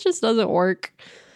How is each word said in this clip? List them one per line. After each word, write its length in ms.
just 180
doesn't 300
work. 420